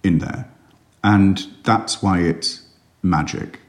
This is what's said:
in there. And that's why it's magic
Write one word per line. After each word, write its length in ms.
in 160
there. 300
And 420
that's 380
why 180
it's 420
magic 680